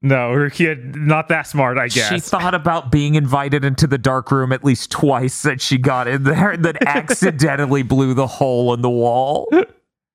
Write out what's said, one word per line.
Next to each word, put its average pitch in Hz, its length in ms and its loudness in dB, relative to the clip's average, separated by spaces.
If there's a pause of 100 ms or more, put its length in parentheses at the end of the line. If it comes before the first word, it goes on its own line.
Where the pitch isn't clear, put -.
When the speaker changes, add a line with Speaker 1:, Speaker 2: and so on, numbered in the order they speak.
Speaker 1:
No, 127 300 0
Rukia, 143 640 -2
not 156 320 0
that 156 180 0
smart, 131 320 0
I 123 80 0
guess. 117 220 0
Speaker 2:
She 104 100 -2
thought 180 360 -2
about 160 360 -2
being 147 240 2
invited 139 500 0
into 139 220 2
the 131 120 0
dark 131 340 -2
room 131 180 2
at 131 140 -2
least 135 260 0
twice 131 520 0
that 135 180 -2
she 135 180 0
got 127 300 0
in 135 160 -2
there 156 260 2
and 170 140 -4
then 160 140 -2
<laughs> - 80 2
accidentally 143 1000 0
blew 131 300 2
the 135 120 0
hole 123 480 0
in 120 80 -4
the 123 80 2
wall. 123 580 0 (680)